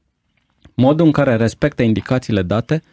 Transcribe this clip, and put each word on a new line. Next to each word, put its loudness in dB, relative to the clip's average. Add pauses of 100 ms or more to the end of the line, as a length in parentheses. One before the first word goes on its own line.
(760)
modul 2
în 4
care 0
respectă -2
indicațiile -2
date, -4 (100)